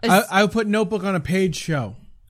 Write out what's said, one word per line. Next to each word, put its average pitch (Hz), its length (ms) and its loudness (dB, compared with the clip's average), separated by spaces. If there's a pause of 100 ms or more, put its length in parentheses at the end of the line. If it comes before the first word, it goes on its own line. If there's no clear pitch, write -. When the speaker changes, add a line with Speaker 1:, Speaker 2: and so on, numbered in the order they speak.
Speaker 1:
Is 233 80 2
Speaker 2:
I, 180 180 6
I 190 140 2
would 208 100 2
put 220 140 -2
notebook 208 380 -2
on 196 100 -2
a 175 60 0
page 185 360 -2
show. 123 380 -4 (360)